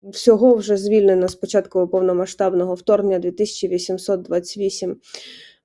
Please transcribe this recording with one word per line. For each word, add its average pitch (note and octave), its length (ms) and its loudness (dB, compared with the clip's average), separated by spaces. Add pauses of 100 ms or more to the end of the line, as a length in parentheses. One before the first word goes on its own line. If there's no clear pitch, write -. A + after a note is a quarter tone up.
всього A3+ 520 4
вже G#3 220 0
звільнено G3 520 2
з F3+ 60 -8
початку F#3+ 540 -2
повномасштабного F#3 880 0
вторгнення G3 440 2
дві F3 140 -4
тисячі G3+ 360 -4
вісімсот F#3 540 -4
двадцять F3 340 -4
вісім, G3 400 -4 (680)